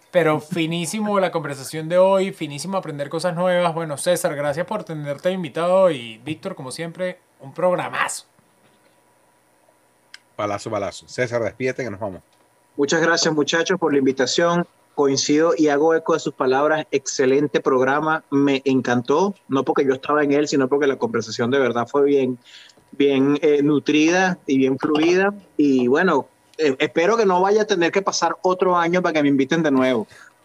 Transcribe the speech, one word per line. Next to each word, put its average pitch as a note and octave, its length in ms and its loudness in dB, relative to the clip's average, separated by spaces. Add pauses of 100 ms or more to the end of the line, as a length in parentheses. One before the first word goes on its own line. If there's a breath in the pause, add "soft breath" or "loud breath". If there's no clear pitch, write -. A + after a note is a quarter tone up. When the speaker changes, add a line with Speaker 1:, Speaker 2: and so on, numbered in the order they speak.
(120)
Speaker 1:
Pero D#3 300 2
finísimo F3 800 -4
la F3 100 0
conversación D3 560 -8
de F3 120 2
hoy, F#3+ 340 4
finísimo D3+ 440 -8
aprender D3 300 -8
cosas E3 260 -4
nuevas. F3 400 0
Bueno, D#3 240 -6
César, E3+ 380 -2
gracias D3 300 -4
por G#3 180 -6
tenerte D3+ 480 -6
invitado F3+ 600 2
y A#2 260 -8
Víctor, D3+ 380 -10
como B2+ 160 -12
siempre, E3+ 480 -8 (200)
un C3+ 140 -18
programazo. D#3 720 -2 (2000)
Speaker 2:
Balazo, G#2 320 -6
balazo. G2 380 -8
César, A#2+ 360 -4
despídete B2+ 400 -6
que A#2+ 60 -8
nos G2 100 -10
vamos. G2 220 -10 (540)
Speaker 3:
Muchas C#3+ 260 0
gracias, E3 320 0
muchachos, E3 460 0
por D#3 120 0
la C#3 80 2
invitación. E3+ 680 0 (260)
Coincido D3 600 2
y D3+ 120 2
hago D3 280 2
eco D#3+ 180 0
de D#3 60 0
sus D3 140 -6
palabras. D3 580 0
Excelente C#3 680 0
programa, D3 680 0
me C#3 360 2
encantó. C3 720 0 (120)
No C3 160 -2
porque D3 220 0
yo C3 80 2
estaba D3 300 -2
en C#3+ 80 0
él, D3 160 2
sino C#3 200 0
porque C#3+ 200 0
la C3 100 0
conversación A#2 540 -4
de C#3 80 2
verdad A#2+ 280 0
fue C#3+ 160 2
bien, C3+ 340 2 (540 loud breath)
bien, C#3 500 2
eh, D3 220 4
nutrida D#3 840 2
y C3+ 120 0
bien C3 220 2
fluida. E3+ 540 2 (220)
Y C3 320 2
bueno, D3+ 400 2 (300)
eh, D3 220 2
espero E3+ 380 2
que A3+ 80 2
no F3+ 160 2
vaya G#3 220 2
a - 20 -2
tener E3+ 260 0
que G3 100 0
pasar E3+ 400 -2
otro F#3 360 2
año F3 240 2
para E3+ 120 0
que D3+ 100 2
me C#3+ 60 4
inviten C#3 340 2
de D3+ 80 2
nuevo. C3 360 2 (380 loud breath)